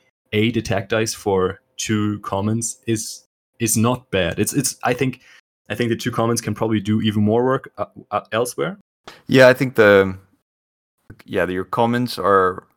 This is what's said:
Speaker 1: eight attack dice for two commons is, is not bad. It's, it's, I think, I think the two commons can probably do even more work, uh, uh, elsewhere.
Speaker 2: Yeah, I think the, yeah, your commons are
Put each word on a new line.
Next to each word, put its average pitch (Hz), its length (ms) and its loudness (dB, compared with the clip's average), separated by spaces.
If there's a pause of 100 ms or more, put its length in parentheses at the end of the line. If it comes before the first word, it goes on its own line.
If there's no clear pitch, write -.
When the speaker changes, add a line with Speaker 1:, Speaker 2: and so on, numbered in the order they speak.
(320)
Speaker 1:
eight 113 240 0
attack 104 320 -4
dice 113 260 -2
for 95 460 -2 (160)
two 104 440 -2
commons 107 640 -4
is, - 380 -6 (360)
is 117 160 0
not 120 340 0
bad. 90 280 -2
It's, 104 140 -2
it's, - 320 -4
I 120 100 0
think, 131 260 -4 (500)
I 107 40 -6
think 117 160 -2
the 113 60 0
two 120 140 -6
commons 117 300 -2
can - 140 -4
probably 110 260 -2
do 107 200 0
even 107 240 0
more 113 200 2
work, 131 340 -2
uh, 104 80 -6 (240)
uh, 104 100 -2 (120)
elsewhere. 139 460 -4 (500)
Speaker 2:
Yeah, 131 200 8
I 127 60 6
think 127 220 -4
the, 98 400 6 (1080)
yeah, 90 240 -2
your 92 160 -4
commons 120 540 -2
are 95 480 2 (100)